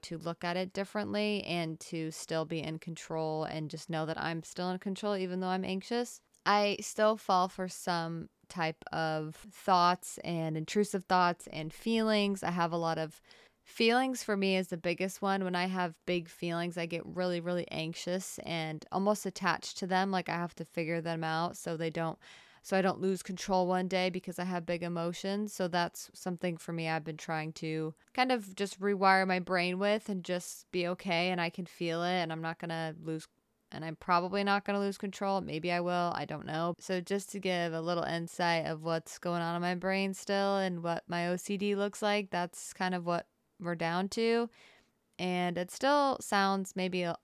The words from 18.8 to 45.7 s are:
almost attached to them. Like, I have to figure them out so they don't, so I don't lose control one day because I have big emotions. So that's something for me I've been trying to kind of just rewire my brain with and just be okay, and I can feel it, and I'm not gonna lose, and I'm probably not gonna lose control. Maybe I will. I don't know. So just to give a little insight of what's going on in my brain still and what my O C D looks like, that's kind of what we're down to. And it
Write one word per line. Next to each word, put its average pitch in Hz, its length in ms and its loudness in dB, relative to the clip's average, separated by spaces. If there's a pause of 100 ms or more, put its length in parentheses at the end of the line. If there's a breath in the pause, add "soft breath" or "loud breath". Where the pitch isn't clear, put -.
almost 202 320 2
attached - 540 -2
to 190 80 -4
them. 185 220 2
Like, 185 200 -2
I 170 60 -2
have 175 200 -4
to 160 100 -10
figure 165 360 -2
them 165 220 -2
out 160 340 -2
so 170 180 -4
they 165 140 0
don't, 165 280 -2 (460 loud breath)
so 190 140 2
I 190 40 6
don't 180 200 2
lose 190 200 2
control 185 460 0
one 185 220 2
day 185 200 2
because 180 300 -6
I 180 60 -2
have 180 200 -2
big 175 180 -2
emotions. 175 680 -2
So 185 160 0
that's 175 460 0
something 175 420 -2
for - 160 -10
me 165 160 -2
I've 160 160 0
been 156 140 -6
trying 160 360 -4
to 160 400 -2 (200 soft breath)
kind 254 180 4
of 196 240 -2
just 196 240 -4
rewire 190 480 6
my 185 120 4
brain 180 400 2
with 208 280 2
and 185 160 -4
just - 480 -6
be 175 160 0
okay, 180 420 0
and 180 120 0
I 170 80 0
can 175 160 -8
feel 170 380 -2
it, 180 180 2
and 165 100 0
I'm 160 100 -4
not 165 180 -4
gonna 165 440 -4
lose, 160 240 -6 (460)
and 151 100 -8
I'm 160 140 -8
probably 185 480 2
not 202 180 4
gonna 202 160 0
lose 196 180 0
control. 196 440 -2
Maybe 160 320 -2
I 175 80 2
will. 175 340 2
I 147 80 -2
don't 151 220 -8
know. 165 340 0
So 185 220 -2
just 196 320 -2
to 202 60 -6
give 175 340 0
a 165 80 -2
little 170 240 0
insight 170 600 0
of 156 180 -4
what's 165 360 -2
going 175 220 0
on 170 160 0
in 175 40 -2
my 180 140 0
brain 190 380 0
still 196 440 2
and 180 260 0
what 170 240 0
my 175 200 0
O 180 80 2
C 196 220 -2
D 202 180 2
looks 202 260 -2
like, 208 280 2
that's - 420 -4
kind 185 240 0
of 170 100 -2
what 170 220 0 (320)
we're 175 160 -2
down 170 320 0
to. 233 400 2 (720 soft breath)
And 180 400 0
it 180 140 -2